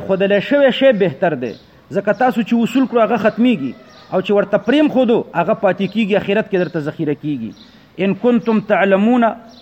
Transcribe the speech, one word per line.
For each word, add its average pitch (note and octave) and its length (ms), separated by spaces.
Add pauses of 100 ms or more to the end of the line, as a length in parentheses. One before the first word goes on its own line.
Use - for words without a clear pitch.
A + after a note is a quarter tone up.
ښودلی G3 340
شوی C#4 300
شی C4+ 220
بهتر F3+ 420
دی، B2 180 (420)
ځکه G3 180
تاسو B3 280
چې A3 120
وصول A#3 320
کړو، A#3 160
هغه A3 160
ختمیږي، G#3 560 (400)
او F#3 80
چې F#3 100
ورته G3+ 280
پریم C#4 300
ښودو، A3+ 340 (120)
هغه F3 180
پاتې F#3+ 340
کیږي، G#3 300
آخرت G3+ 340
کې F#3+ 80
درته E3+ 220
ذخیره D3 320
کیږي۔ C3+ 380 (460)
ان F#3+ 180
کنتم A3+ 460
تعلمون، G3+ 640 (380)